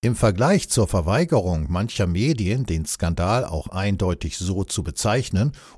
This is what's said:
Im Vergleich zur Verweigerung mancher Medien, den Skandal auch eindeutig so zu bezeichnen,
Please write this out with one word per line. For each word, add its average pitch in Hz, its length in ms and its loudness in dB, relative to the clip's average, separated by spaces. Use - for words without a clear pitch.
Im 120 140 0
Vergleich 120 540 2
zur 104 180 2
Verweigerung 92 800 2
mancher 95 380 -2
Medien, 110 580 0
den 80 220 -2
Skandal 90 580 0
auch 80 240 -6
eindeutig 92 720 -2
so 95 260 -2
zu - 180 -4
bezeichnen, 113 720 0